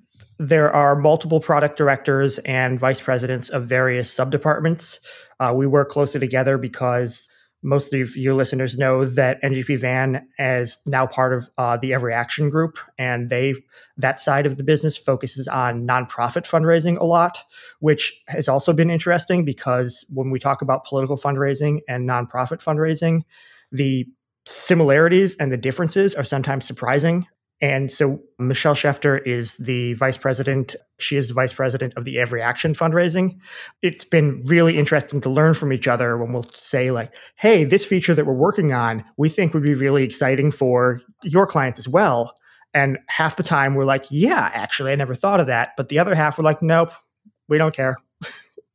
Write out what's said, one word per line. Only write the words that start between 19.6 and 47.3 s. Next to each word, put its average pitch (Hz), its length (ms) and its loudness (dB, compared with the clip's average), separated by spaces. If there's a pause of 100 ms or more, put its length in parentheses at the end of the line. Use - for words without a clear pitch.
when 135 220 -6
we 131 100 -2
talk 139 220 -2
about 135 240 -2
political 135 320 -2
fundraising 139 720 -2
and 123 180 -4
nonprofit 123 560 -4
fundraising, 160 600 0 (500)
the 131 340 -2 (380)
similarities 170 880 4
and 135 160 -2
the 123 60 -2
differences 175 580 0
are 139 80 -4
sometimes 135 400 -4
surprising. 147 640 0 (340)
And 139 300 0
so 139 300 0 (180)
Michelle 131 340 0
Schefter 139 540 0
is 120 300 -4
the 123 380 -4
vice 131 200 0
president. 135 640 -2 (200)
She - 200 -4
is 131 100 -2
the 120 60 -8
vice 127 180 0
president 131 460 -4
of 120 80 -8
the 127 120 -8
Every 120 240 -2
Action 120 320 -2
fundraising. 175 640 0 (440)
It's - 240 -4
been 143 400 0
really 165 340 4
interesting 143 400 0
to 131 100 -2
learn 151 240 4
from 143 200 -2
each - 120 -4
other 120 320 0
when 120 140 -6
we'll 120 240 -6
say, 127 360 -2
like, 117 220 -4 (220)
"Hey, 208 300 6
this 190 180 4
feature 175 320 2
that 147 100 2
we're 135 80 0
working 156 380 2
on, 113 320 -2 (140)
we 151 100 2
think 165 260 0
would 151 100 0
be 147 100 2
really 135 320 2
exciting 139 460 0
for 123 500 2 (200)
your 185 240 4
clients 135 340 -2
as - 80 -14
well." 131 460 2 (400)
And 139 240 2 (120)
half 160 260 -2
the 180 80 -2
time 139 320 0
we're 135 80 0
like, 135 260 0
"Yeah, 165 440 2
actually, 135 400 -4
I - 20 0
never 131 180 -2
thought 196 280 2
of 139 60 0
that." 120 280 0
But - 140 -6
the 143 100 2
other 180 160 2
half, 151 220 2
we're 160 80 0
like, 156 160 2
"Nope, 165 320 2 (560)